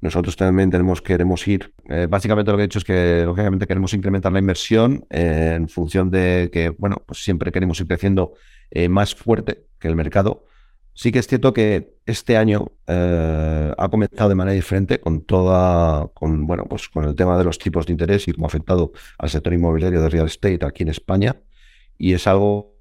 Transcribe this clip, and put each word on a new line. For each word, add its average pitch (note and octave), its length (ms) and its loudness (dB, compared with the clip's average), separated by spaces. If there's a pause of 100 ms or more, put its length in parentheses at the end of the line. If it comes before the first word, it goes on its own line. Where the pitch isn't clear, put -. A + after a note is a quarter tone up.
nosotros F2 340 -2
también F#2+ 360 2
tenemos, F2+ 320 0
queremos F2 440 0
ir, G2 280 -2 (160)
eh, E2+ 180 -2
básicamente G2+ 420 0
lo G2+ 60 2
que G#2 60 2
he G#2 60 0
dicho G#2+ 100 -4
es F2+ 60 -6
que, F2 420 2
lógicamente, F#2+ 400 0
queremos F#2+ 260 -2
incrementar F#2+ 400 0
la F#2+ 60 2
inversión, A2 720 2
eh, E2 460 0
en E2 120 -4
función F#2 420 -2
de F2+ 400 0
que, E2 200 -2
bueno, G2 360 -6
pues - 160 -14
siempre F2 300 -2
queremos F2+ 280 -2
ir F2 60 -6
creciendo, F2+ 460 0 (380)
eh, F2 180 0
más G2 260 0
fuerte - 520 -2 (120)
que - 100 -6
el E2 80 0
mercado. F#2+ 500 0 (480)
Sí - 180 -2
que A#2+ 60 2
es A#2+ 80 -2
cierto B2+ 260 2
que G#2+ 420 0 (100)
este A2+ 320 0
año, A2 360 2 (140)
eh, D#2+ 920 0
ha - 120 -2
comenzado G#2+ 400 0
de G2 60 4
manera F#2+ 200 0
diferente F#2+ 460 -2
con D#2+ 240 -2
toda, F2+ 880 2
con, D#2 320 -2
bueno, E2 180 -2
pues - 240 -10
con D#2 160 -4
el D2+ 100 -2
tema F2+ 240 2
de F2+ 60 4
los E2+ 140 -2
tipos E2 280 -4
de F2 60 -2
interés F2 340 0
y F2+ 60 -4
cómo D#2+ 140 -4
ha - 20 -2
afectado E2 440 -2 (260)
al D2 120 -6
sector D#2 220 -2
inmobiliario E2+ 500 2
de D#2+ 60 2
real D#2+ 180 0
estate E2+ 380 -2
aquí - 180 -6
en D#2+ 60 -2
España. G2 480 -2 (600)
Y F#2 180 2
es F2 120 -2
algo G#2 540 0